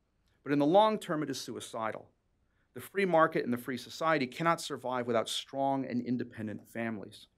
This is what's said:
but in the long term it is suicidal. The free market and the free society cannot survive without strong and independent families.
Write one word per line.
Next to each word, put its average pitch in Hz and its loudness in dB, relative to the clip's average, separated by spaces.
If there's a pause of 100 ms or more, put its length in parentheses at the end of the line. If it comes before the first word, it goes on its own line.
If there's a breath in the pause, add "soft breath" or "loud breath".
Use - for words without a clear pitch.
(440)
but 135 -4
in 143 4
the 143 6
long 208 6
term 156 -4
it 139 -4
is 135 -6
suicidal. 110 -8 (640)
The - -12
free 196 0
market 160 6
and 123 0
the 120 0
free 120 -6
society 156 0
cannot - 0
survive 123 -4
without 117 0
strong 135 -2
and 120 -2
independent 117 -6
families. 110 -8 (100)